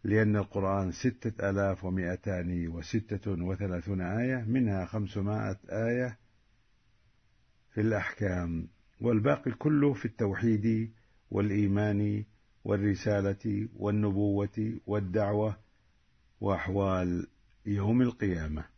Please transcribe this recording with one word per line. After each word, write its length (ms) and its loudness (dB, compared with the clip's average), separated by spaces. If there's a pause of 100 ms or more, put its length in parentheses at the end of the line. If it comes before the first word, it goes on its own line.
لأن 320 4
القرآن 560 0
ستة 580 -2
آلاف 360 0
ومائتان 800 -2
وستة 640 -4
وثلاثون 720 -4
آية، 460 -2
منها 380 0
خمسمائة 720 -4 (120)
آية 480 -2 (1500)
في 100 -2
الأحكام، 840 0 (340)
والباقي 500 2
كله 420 2
في 120 -8
التوحيد 840 0 (400)
والإيمان 920 2 (420)
والرسالة 1080 0
والنبوة 1120 0
والدعوة 680 0 (840)
وأحوال 840 0 (380)
يوم 360 2
القيامة. 640 -2 (120)